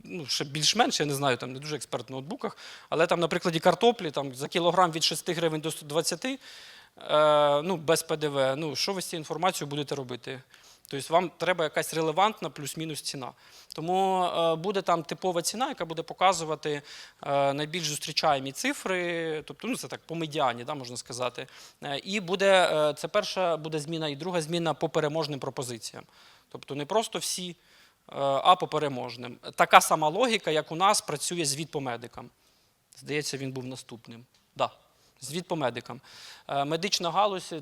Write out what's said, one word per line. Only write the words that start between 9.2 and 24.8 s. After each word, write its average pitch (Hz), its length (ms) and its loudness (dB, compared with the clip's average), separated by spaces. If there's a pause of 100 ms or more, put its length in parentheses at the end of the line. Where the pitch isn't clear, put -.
будете 143 260 -4
робити? 131 460 -8 (460)
Тобто 143 260 -6
вам 175 240 4
треба 170 260 0
якась 156 300 -2
релевантна 165 560 2
плюс-мінус 151 520 -8
ціна. 131 300 -10 (440)
Тому, 185 480 2
е, 165 320 4
буде 190 260 -2
там 170 220 2
типова 175 380 -2
ціна, 214 260 -2
яка 247 180 -4
буде 160 160 -6
показувати, 156 800 0 (400)
е, 139 320 2
найбільш 151 340 -4
зустрічаємі 147 640 0
цифри, 175 920 -2
тобто, 147 220 -12
ну, 233 100 -4
це 139 100 -10
так, 123 180 -10
по 160 100 -8
медіані, 139 480 0
да, 143 100 -6
можна 123 240 -10
сказати. 127 500 -6 (360)
Е, 143 140 -4
і 196 220 -4
буде, 190 540 6
е, 151 200 4
це 156 140 -8
перша 185 500 0
буде 156 220 -4
зміна, 156 280 -4
і 143 80 -4
друга 175 260 -2
зміна 160 320 0
по 160 160 -2